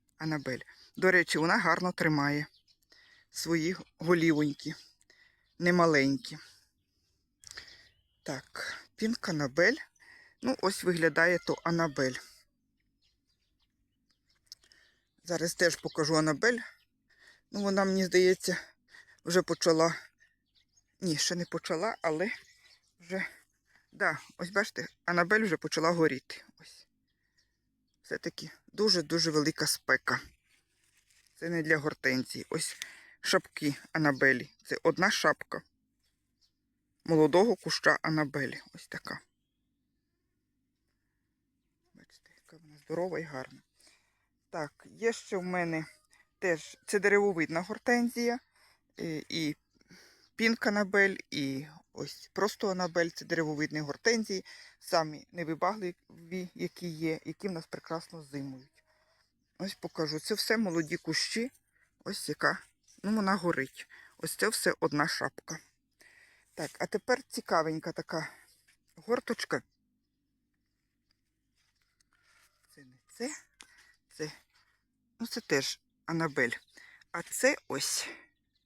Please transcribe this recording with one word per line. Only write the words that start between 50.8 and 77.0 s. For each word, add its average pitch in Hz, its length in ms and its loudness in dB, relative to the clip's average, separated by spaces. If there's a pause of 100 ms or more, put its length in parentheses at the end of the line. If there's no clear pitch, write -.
і 139 360 -6 (260)
ось - 400 -14
просто 202 360 -2
Анабель, 175 420 0
це - 140 -14
деревовидні 156 560 -2
гортензії, 214 640 -2 (340)
самі 156 540 -2
невибагливі, 175 1200 -6
які 175 340 -8
є, 160 360 -4
які 170 240 -8
в 190 40 -4
нас 165 140 -10
прекрасно 165 580 -10
зимують. 135 600 -12 (720)
Ось 196 160 -8
покажу, 156 460 -6
це - 140 -4
все 214 220 0
молоді 170 400 0
кущі, 220 540 -4 (540)
ось - 240 -8
яка, 151 300 0 (440)
ну 208 140 0
вона 196 200 2
горить. 165 520 -4 (300)
Ось - 180 -8
це 196 120 2
все - 320 0
одна 151 280 2
шапка. - 500 -6 (960)
Так, 156 240 -6
а 180 80 -2
тепер 247 420 -2
цікавенька 160 640 -2
така 160 420 -8 (600)
горточка. 220 680 -4 (3000)
Це 143 140 -20
не 127 120 -20 (100)
це, 247 240 -8 (840)
це, 151 160 -8 (880)
ну 233 60 -6
це 233 140 -10
теж - 400 -2 (260)
Анабель. 147 460 0 (600)